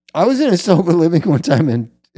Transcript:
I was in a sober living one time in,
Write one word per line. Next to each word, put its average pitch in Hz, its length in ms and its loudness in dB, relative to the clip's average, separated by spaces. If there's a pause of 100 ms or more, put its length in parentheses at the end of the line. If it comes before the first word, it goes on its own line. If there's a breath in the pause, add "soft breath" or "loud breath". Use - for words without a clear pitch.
(140)
I 170 120 0
was 262 120 0
in 277 140 0
a 175 60 2
sober 180 340 2
living 170 300 0
one 151 180 0
time 143 300 0
in, 117 200 -4 (280)